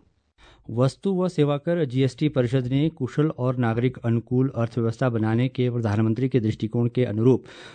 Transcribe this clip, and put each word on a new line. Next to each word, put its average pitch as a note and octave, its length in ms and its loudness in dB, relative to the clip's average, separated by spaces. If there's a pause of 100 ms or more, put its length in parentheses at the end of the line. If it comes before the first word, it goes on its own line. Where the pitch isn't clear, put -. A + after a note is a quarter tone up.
(680)
वस्तु C3 440 -2
व F#3 140 0
सेवा D3 300 0
कर E3+ 280 -2
जीएसटी C3 440 0
परिषद B2+ 380 0
ने C#3 220 2
कुशल D3+ 380 -2
और B2+ 300 -2
नागरिक A#2+ 400 0
अनुकूल B2 580 0
अर्थव्यवस्था A#2 540 0
बनाने A2+ 380 0
के B2+ 220 -2
प्रधानमंत्री A2+ 600 0
के B2+ 100 2
दृष्टिकोण A2+ 500 0
के B2 160 0
अनुरूप A2+ 380 2 (320)